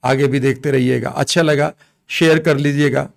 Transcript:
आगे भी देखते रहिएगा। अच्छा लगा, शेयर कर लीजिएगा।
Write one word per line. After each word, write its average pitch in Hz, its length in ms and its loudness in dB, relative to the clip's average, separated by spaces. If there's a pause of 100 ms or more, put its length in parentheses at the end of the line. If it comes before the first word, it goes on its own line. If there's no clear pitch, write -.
आगे 135 220 2
भी 135 140 0
देखते 131 300 -2
रहिएगा। 127 380 0
अच्छा - 340 -2
लगा, 151 300 0 (360)
शेयर 160 300 2
कर 156 180 0
लीजिएगा। 143 600 0